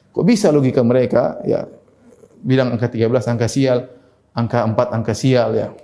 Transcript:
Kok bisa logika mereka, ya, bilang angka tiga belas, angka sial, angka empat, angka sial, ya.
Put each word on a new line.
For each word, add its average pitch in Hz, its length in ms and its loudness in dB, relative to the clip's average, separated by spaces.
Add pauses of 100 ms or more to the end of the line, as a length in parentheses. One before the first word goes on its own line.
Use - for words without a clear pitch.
(100)
Kok - 160 -2
bisa 202 240 2
logika 131 320 2
mereka, 123 640 0
ya, - 180 -2 (760)
bilang 127 320 0
angka 117 160 -2
tiga 113 160 0
belas, 120 240 0
angka 117 160 0
sial, 127 400 0 (480)
angka 117 320 -2
empat, 110 240 0
angka 113 240 -2
sial, 120 400 0
ya. 107 160 -4 (120)